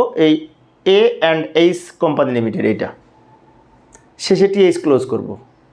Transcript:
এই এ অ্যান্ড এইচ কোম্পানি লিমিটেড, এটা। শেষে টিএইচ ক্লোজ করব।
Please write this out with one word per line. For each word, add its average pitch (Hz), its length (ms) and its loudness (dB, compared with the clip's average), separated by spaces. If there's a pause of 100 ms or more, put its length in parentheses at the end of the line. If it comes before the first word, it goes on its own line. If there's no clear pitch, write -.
(260)
এই 156 80 4 (520)
এ 190 140 4 (220)
অ্যান্ড 160 200 0 (200)
এইচ 175 180 2 (220)
কোম্পানি 147 340 0
লিমিটেড, 110 360 -4
এটা। 95 160 -6 (1400)
শেষে 190 300 2
টিএইচ 185 300 4
ক্লোজ 135 180 2 (100)
করব। 101 160 -6 (440)